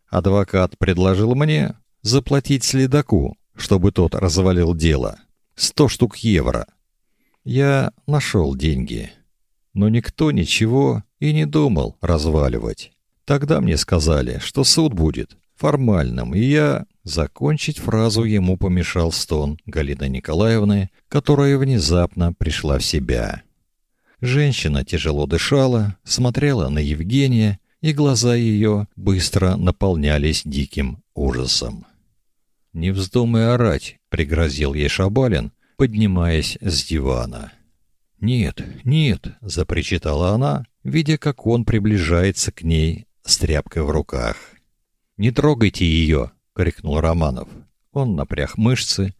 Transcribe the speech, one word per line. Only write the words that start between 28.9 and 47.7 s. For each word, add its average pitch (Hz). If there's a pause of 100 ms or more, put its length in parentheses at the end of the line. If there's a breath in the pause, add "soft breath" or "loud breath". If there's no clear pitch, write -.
быстро 95
наполнялись 78
диким 69 (100)
ужасом. 62 (840)
"Не 85
вздумай 113
орать", 113 (100)
пригрозил 76
ей 73
Шабалин, 101 (240)
поднимаясь 92
с 85
дивана. 60 (720)
"Нет, 117 (220)
нет", 143 (140)
запричитала 82
она, 135 (200)
видя, 147
как -
он 117
приближается 98
к -
ней 80 (200)
с -
тряпкой 78
в 71
руках. 64 (800)
"Не 110
трогайте 117
ее!" 80 (220)
крикнул 78
Романов. 78 (420)